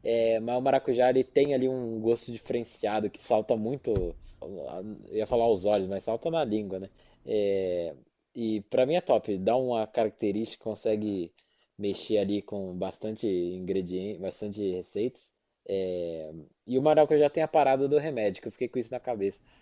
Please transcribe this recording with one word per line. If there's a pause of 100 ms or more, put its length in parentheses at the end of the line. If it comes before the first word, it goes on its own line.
é,
mas
o
maracujá,
ele
tem
ali
um
gosto
diferenciado
que
salta
muito, (260)
eu (200)
ia
falar
aos
olhos,
mas
salta
na
língua,
né? (360)
É, (420)
e
pra
mim
é
top,
dá
uma
característica,
consegue (460)
mexer
ali
com
bastante
ingrediente,
bastante (100)
receitas. (360)
É, (360)
e
o
maracujá
tem
a
parada
do
remédio,
que
eu
fiquei
com
isso
na
cabeça. (200)